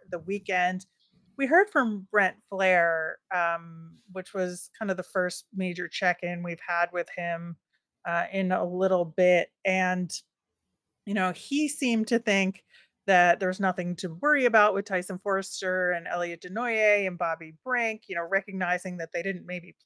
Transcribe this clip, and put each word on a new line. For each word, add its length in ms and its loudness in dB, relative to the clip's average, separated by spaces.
the 80 -6
weekend. 640 -2
We 100 0
heard 240 6
from 420 0
Brent 240 2
Flair, 680 2
um, 640 -4
which 200 -10
was 460 -6
kind 140 -2
of 40 -2
the 60 -8
first 500 -4
major 360 -4
check-in 560 -2
we've 200 -8
had 280 0
with 240 -4
him, 400 -6
uh, 260 0
in 200 0
a 120 0
little 400 2
bit. 440 4
And, 480 0
you 60 -6
know, 200 0
he 360 -2
seemed 380 0
to 120 2
think 460 0
that 320 6
there's 220 -2
nothing 360 -2
to 260 -8
worry 240 2
about 260 6
with 140 -2
Tyson 360 -4
Foerster 680 -2
and 140 -4
Elliot 340 -4
Desnoyers 640 2
and 120 -4
Bobby 340 -4
Brink, 460 -2
you 80 -6
know, 100 -4
recognizing 720 -2
that 160 -8
they 100 -4
didn't 220 -6
maybe 300 -12